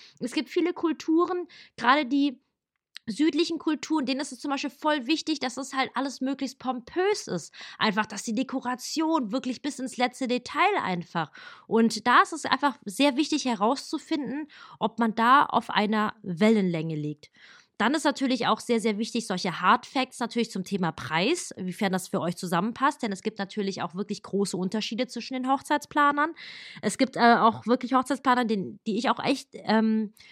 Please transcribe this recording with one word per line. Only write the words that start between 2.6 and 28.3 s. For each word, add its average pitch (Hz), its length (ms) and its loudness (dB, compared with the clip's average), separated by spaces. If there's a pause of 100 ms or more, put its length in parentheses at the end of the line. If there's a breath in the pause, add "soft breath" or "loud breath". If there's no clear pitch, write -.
südlichen 311 480 2
Kulturen, 311 460 -2
denen 254 160 0
ist 277 120 -8
es 247 80 -12
zum 294 100 -6
Beispiel 277 180 -2
voll 302 380 -2
wichtig, 311 340 0
dass 254 160 -6
es 262 160 -10
halt 262 220 -2
alles 262 260 -4
möglichst 269 380 -4
pompös 311 680 -2
ist. - 280 -8 (240 loud breath)
Einfach, 214 260 2
dass 208 180 -10
die 233 120 -4
Dekoration 262 960 -2
wirklich 254 300 -4
bis 294 160 -6
ins 254 180 -8
letzte 247 320 -2
Detail 294 540 2
einfach. 175 500 -4 (340 loud breath)
Und 226 400 2
da 254 140 8
ist 294 140 2
es 302 100 -8
einfach 269 400 2
sehr 247 320 2
wichtig 302 300 0
herauszufinden, 269 1040 -2 (300 loud breath)
ob 220 200 -2
man 226 160 0
da 240 320 6
auf - 240 0
einer 214 500 0
Wellenlänge 175 760 2
liegt. 147 340 -6 (480 soft breath)
Dann 240 160 2
ist 320 100 -2
natürlich 262 420 0
auch 214 140 2
sehr, 233 200 0
sehr 208 180 0
wichtig, 226 280 -4
solche 175 360 -4
Hard 214 240 4
Facts 262 320 -4
natürlich 233 320 -2
zum 190 140 -6
Thema 185 280 -2
Preis, 180 600 -2
inwiefern 185 400 -4
das 185 160 -2
für 190 120 -2
euch 170 160 -2
zusammenpasst, 208 680 0
denn 220 100 -2
es 190 100 -8
gibt 214 160 -4
natürlich 196 420 -4
auch 175 140 -8
wirklich 196 280 -6
große 196 340 -2
Unterschiede 208 500 -2
zwischen - 260 -10
den 254 180 -4
Hochzeitsplanern. 294 840 2 (480 loud breath)
Es - 160 -2
gibt, 254 180 2
äh, 233 200 8
auch 214 300 4
wirklich 247 280 0
Hochzeitsplaner, 254 500 2